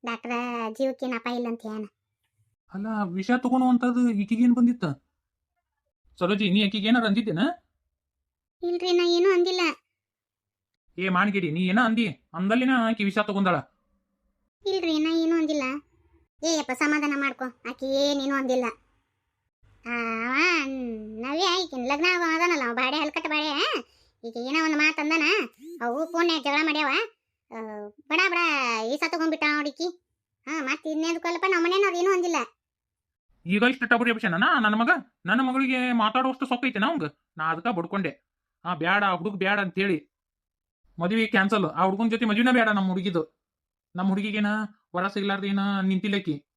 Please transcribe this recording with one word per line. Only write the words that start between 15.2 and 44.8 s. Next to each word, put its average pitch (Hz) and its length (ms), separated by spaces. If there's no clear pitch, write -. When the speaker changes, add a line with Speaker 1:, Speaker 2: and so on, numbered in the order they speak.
Speaker 1:
ಅಂದಿಲ್ಲ. 302 260
ಏ 320 160
ಅಪ್ಪ, 285 120
ಸಮಾಧಾನ 294 440
ಮಾಡ್ಕೊ, 277 280
ಆಕಿ 269 680
ಏನೇನೂ 277 240
ಅಂದಿಲ್ಲ. 254 300
ಆ, 233 80
ಅವ 254 80
ನವ್ಯ 349 420
ಈಕಿನ್ 254 240
ಲಗ್ನ 285 180
ಆಗ 349 60
ಅದಾನಲ್ಲ, 330 340
ಅವ 233 60
ಬಾಡೆ 254 220
ಹಲ್ಕಟ್ಟ 320 300
ಬಾಡೆ, 302 240
ಈಗ 233 140
ಏನೋ 277 280
ಒಂದ್ 311 100
ಮಾತ್ 311 240
ಅಂದಾನ, 311 240
ಅವು 240 240
ಫೋನ್ಯಾಗ 339 360
ಜಗಳ 285 220
ಮಾಡ್ಯಾವ. 302 260
ಆ, 214 380
ಬಡ 302 300
ಬಡ 349 80
ವಿಸಾ 294 180
ತಗೊಂಡ್ಬಿಟ್ಟ 320 400
ನೋಡಿಕಿ. 302 400
ಹಾ, 302 140
ಮತ್ತ್ 285 260
ಇದ್ನೇದಕ್ಕಲ್ಲಪ್ಪ, 330 600
ನಮ್ಮ 349 180
ಮನೆಯವ್ರು 370 320
ಏನೂ 370 160
ಅಂದಿಲ್ಲ. 349 220
Speaker 2:
ಈಗ 196 180
ಇಷ್ಟು 254 220
ಟಬರಿ 233 260
ಅಭಿಷೇಕನ 208 260
ನನ್ನ 226 380
ಮಗ? 233 140
ನನ್ನ 214 160
ಮಗಳಿಗೆ 254 500
ಮಾತಾಡುವಷ್ಟು 254 540
ಸೊಕ್ಕ 254 200
ಐತೆನ 220 200
ಅವಂಗ? 302 180
ನಾ 160 140
ಅದಕ್ಕ 165 160
ಬಡ್ಕೊಂಡೆ, 175 600
ಆ 175 100
ಬ್ಯಾಡ, 180 280
ಆ 190 120
ಹುಡುಗ 190 200
ಬ್ಯಾಡ 196 240
ಅಂತೇಳಿ 185 520
ಮದ್ವಿ 214 280
ಕ್ಯಾನ್ಸಲ್. 202 380
ಆ 165 180
ಹುಡುಗನ್ 196 280
ಜೊತೆ 226 140
ಮದ್ವಿನ 226 260
ಬೇಡ 233 180
ನಮ್ಮ 196 180
ಹುಡುಗಿದು. 180 460
ನಮ್ 185 140
ಹುಡುಗಿಗೇನ 208 380